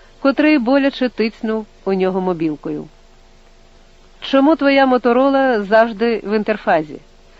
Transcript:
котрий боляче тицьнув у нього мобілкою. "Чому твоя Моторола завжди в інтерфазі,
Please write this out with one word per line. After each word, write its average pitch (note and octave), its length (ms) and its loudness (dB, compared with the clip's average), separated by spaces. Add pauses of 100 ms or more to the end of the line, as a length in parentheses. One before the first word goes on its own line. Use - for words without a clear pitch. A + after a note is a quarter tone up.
(200)
котрий D4+ 380 2
боляче C4+ 520 0
тицьнув A3 560 -4 (180)
у F#3+ 100 -2
нього F#3 280 0
мобілкою. D#3 640 -6 (1400)
"Чому C#4 340 2
твоя C#4 300 2
Моторола B3+ 760 2
завжди A3 600 0
в G#3 120 -2
інтерфазі, G3+ 600 -2 (420)